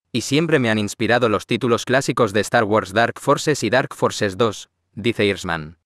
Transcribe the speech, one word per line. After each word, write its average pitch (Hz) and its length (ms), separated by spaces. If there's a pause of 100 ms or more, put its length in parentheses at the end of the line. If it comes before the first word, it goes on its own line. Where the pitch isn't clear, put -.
(120)
y 120 100
siempre 151 380
me 120 100
han 107 80
inspirado 110 520
los 98 160
títulos 117 400
clásicos 120 480
de 104 80
Star 117 240
Wars 98 260
Dark 113 280
Forces 143 440
y 110 60
Dark 131 260
Forces 101 420
dos", 110 320 (240)
dice 107 360
Eastman. 82 560